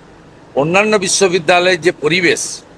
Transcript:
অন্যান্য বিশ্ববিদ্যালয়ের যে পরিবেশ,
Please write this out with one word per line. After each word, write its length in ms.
অন্যান্য 420
বিশ্ববিদ্যালয়ের 840
যে 120
পরিবেশ, 680